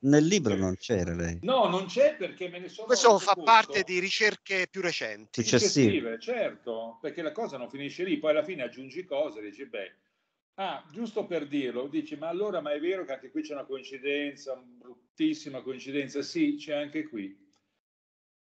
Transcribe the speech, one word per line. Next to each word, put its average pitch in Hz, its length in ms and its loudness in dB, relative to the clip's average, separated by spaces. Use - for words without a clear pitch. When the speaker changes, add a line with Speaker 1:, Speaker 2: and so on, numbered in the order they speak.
Speaker 1:
nel 147 240 8
libro 160 280 4
Speaker 2:
Sì. 104 60 0
Speaker 1:
non 92 160 2
c'era 90 380 -2
lei. 85 300 -4
Speaker 2:
No, 233 240 4
non 185 180 0
c'è 277 320 4
perché 180 320 -8
me 175 100 -14
ne 180 80 -12
sono 220 200 -14
Speaker 3:
Questo 240 260 8
Speaker 2:
reso 196 60 6
Speaker 3:
fa 202 140 4
Speaker 2:
conto. 180 160 0
Speaker 3:
parte 220 340 6
di 185 160 -2
ricerche 190 680 0
più 190 120 -8
recenti. 113 600 -4
Speaker 1:
Successive. 127 240 6
Speaker 2:
Successive, 113 520 4
certo, 117 800 -6
perché 156 220 -8
la 156 100 -4
cosa 151 260 -6
non 123 120 -10
finisce 143 340 -8
lì, 180 140 0
poi 151 140 2
alla 151 120 4
fine 180 200 -6
aggiungi 135 420 -10
cose, 143 360 -4
dici, 104 240 -14
"Beh, 107 300 -10
ah, 175 360 -8
giusto 214 340 -6
per 156 220 -4
dirlo, 135 400 -4
dici, 151 300 -6
ma 156 100 -8
allora, 185 320 -2
ma 147 140 -4
è 147 60 -4
vero 175 260 -2
che 135 80 -6
anche 131 180 -14
qui 156 120 -4
c'è 151 100 -10
una 139 120 -8
coincidenza, 135 880 -6
una 127 100 -12
bruttissima 135 960 -6
coincidenza?" 135 600 -6
Sì, 147 360 2
c'è 147 180 -8
anche 147 320 -4
qui, 98 280 -8